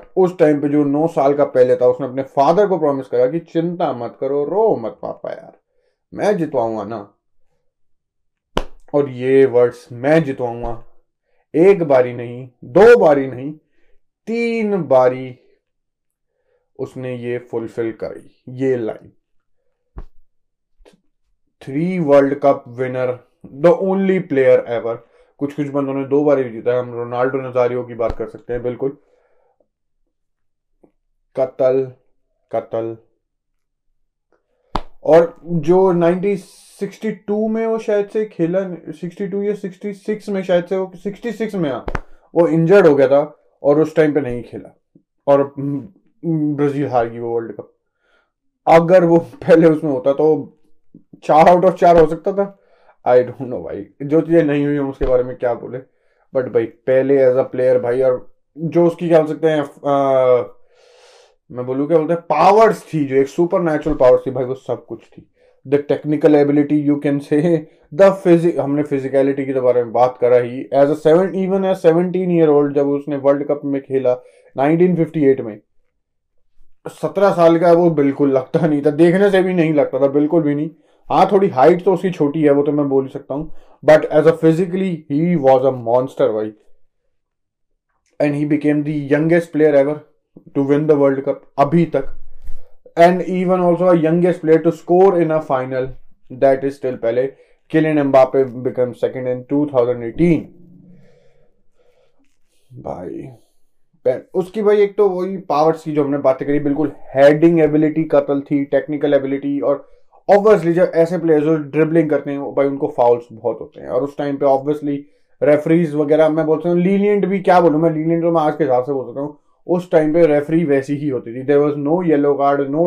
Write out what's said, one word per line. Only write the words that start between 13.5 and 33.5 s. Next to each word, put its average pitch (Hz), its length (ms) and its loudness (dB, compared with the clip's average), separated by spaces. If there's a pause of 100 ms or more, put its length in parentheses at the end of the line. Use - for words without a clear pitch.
तीन 226 560 -2
बारी 127 520 0 (1400)
उसने 127 360 -10
ये 120 220 -8
फुलफिल 113 540 -8
करी - 580 -14
ये 127 280 -4
लाइन। 107 340 -10 (2500)
थ्री 170 380 -4
वर्ल्ड 143 360 4
कप 139 320 0
विनर, 127 520 -6 (360)
the 160 180 4
only 190 460 -2 (120)
player 131 260 4 (220)
ever। 117 180 -6 (400)
कुछ 143 160 -8
कुछ 147 140 -6
बंदों 135 260 -4
ने 135 120 -6
दो 139 180 0
बारी 139 200 2
भी 123 60 -10
जीता 113 240 -6
है, 127 60 0
हम 123 140 -8
रोनाल्डो 120 440 -4
नजारियो 123 460 -4
की 117 100 -16
बात 113 240 -4
कर 110 100 -8
सकते - 260 -14
हैं, 120 100 -8
बिल्कुल। 123 340 -6 (2500)
कत्ल, 131 520 -2 (640)
कत्ल। 113 420 -8 (2000)